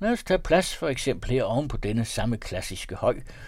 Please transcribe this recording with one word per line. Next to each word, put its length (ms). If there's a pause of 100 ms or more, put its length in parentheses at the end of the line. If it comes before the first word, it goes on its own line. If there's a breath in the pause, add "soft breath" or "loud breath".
Lad 100
os 120
tage 160
plads 360
for 120
eksempel 440
her 120
oven 240
på 100
denne 280
samme 320
klassiske 580
høj, 260 (260 loud breath)